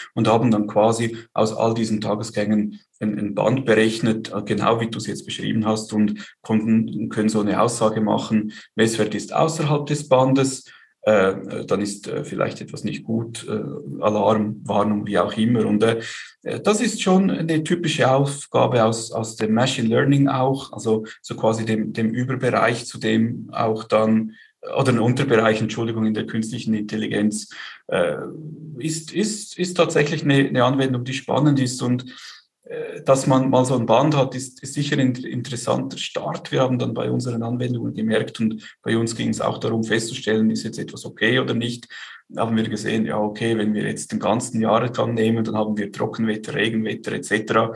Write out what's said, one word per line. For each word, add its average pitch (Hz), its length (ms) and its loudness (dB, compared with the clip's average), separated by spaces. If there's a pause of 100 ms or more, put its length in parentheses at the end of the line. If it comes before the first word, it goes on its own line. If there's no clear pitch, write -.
(140)
und 113 120 2
haben 113 240 4
dann 104 160 2
quasi 113 520 2 (160)
aus 110 180 0
all 113 220 0
diesen 107 260 0
Tagesgängen 107 800 -2 (200)
ein, 104 180 -2
ein 104 160 -4
Band 104 320 2
berechnet, 110 640 2
äh, 104 100 -4
genau 110 380 0
wie 117 80 -2
du - 100 -8
es - 80 -8
jetzt - 200 -8
beschrieben 107 400 -2
hast, 110 260 -2
und 104 500 0
konnten, 110 640 2
können 107 200 0
so 107 120 2
eine 104 200 0
Aussage 110 400 2
machen, 107 520 0 (220)
Messwert 107 400 2
ist - 200 -6
außerhalb 151 520 2
des - 220 -4
Bandes, 131 640 2 (320)
äh, 101 640 2
dann 98 140 0
ist, - 280 -6
äh, - 160 -6
vielleicht - 360 -4
etwas - 240 -10
nicht - 200 -6
gut, 113 440 -6
äh, - 540 -8
Alarm, 107 640 2
Warnung, 104 420 0
wie 98 120 0
auch - 180 0
immer. 110 300 2
Und, 104 160 2
äh, 117 180 4 (420)
äh, - 180 -6
das 208 200 2
ist - 220 -2
schon 190 280 4
eine 160 340 0
typische - 460 0
Aufgabe 127 760 2
aus, - 280 0
aus 113 240 -6
dem 110 180 0
Machine 120 340 2
Learning 139 400 4
auch, 131 440 0
also 110 340 0 (160)
so - 140 -10
quasi 113 280 0
dem, 110 280 0
dem 110 180 0
Überbereich, 120 760 0
zu - 120 -12
dem 110 540 0
auch 110 320 -2
dann, 110 480 2 (440)
oder 135 160 4
ein 117 60 4
Unterbereich, 113 640 4
Entschuldigung, 110 420 -2
in 110 80 2
der 107 140 -2
künstlichen 113 480 -4
Intelligenz, 107 760 -2 (380)
äh, 85 300 0 (600)
ist, - 340 -6
ist, - 480 -4
ist 180 160 -2
tatsächlich - 480 2
eine, 139 240 4
eine 127 180 2
Anwendung, 131 380 2
die 131 120 -6
spannend 147 440 2
ist 123 220 -2
und, 123 240 0 (600)
äh, - 380 -10
dass 135 240 4
man 131 220 4
mal 127 160 4
so 131 100 0
ein 117 120 0
Band 131 280 4
hat, 135 200 2
ist, - 280 -10
ist 131 120 -12
sicher 147 240 0
ein 127 160 2
interessanter - 800 -4
Start. - 560 -8
Wir 139 80 2
haben 131 180 2
dann 120 140 -2
bei 120 180 -2
unseren 123 320 -2
Anwendungen 120 520 -4
gemerkt 110 440 -2
und - 440 -4
bei 113 160 0
uns 113 180 -2
ging 117 140 -2
es 107 100 -2
auch 107 160 -2
darum 113 260 -2
festzustellen, 110 680 0
ist - 140 -2
jetzt 113 140 -8
etwas - 280 -10
okay 120 320 0
oder - 160 0
nicht, 120 340 -4 (480)
haben 113 180 0
wir 110 140 2
gesehen, 110 380 -2
ja 104 120 -2
okay, 107 380 0
wenn 107 160 0
wir 104 120 -2
jetzt - 280 -6
den 110 80 -2
ganzen 113 400 0
Jahrgang 113 540 2
nehmen, 113 280 2
dann 110 140 -2
haben 107 220 0
wir 101 120 -4
Trockenwetter, 110 640 -4
Regenwetter 110 580 -2
et 107 120 -6
cetera. 110 520 0